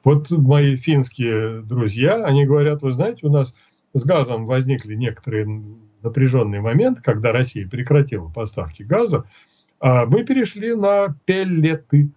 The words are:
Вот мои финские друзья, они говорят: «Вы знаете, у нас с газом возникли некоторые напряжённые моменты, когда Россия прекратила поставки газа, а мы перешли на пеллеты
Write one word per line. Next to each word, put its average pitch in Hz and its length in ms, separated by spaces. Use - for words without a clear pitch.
Вот 147 280
мои 143 440
финские 117 840
друзья, 123 640
они 139 220
говорят: 147 340
«Вы 131 100
знаете, 170 360
у 143 40
нас 135 220
с 123 100
газом 123 440
возникли 131 480
некоторые 107 680
напряжённые 113 600
моменты, 180 420
когда 113 280
Россия 110 380
прекратила 127 600
поставки 104 520
газа, 180 440
а 127 280
мы 208 160
перешли 233 500
на 202 420
пеллеты 160 920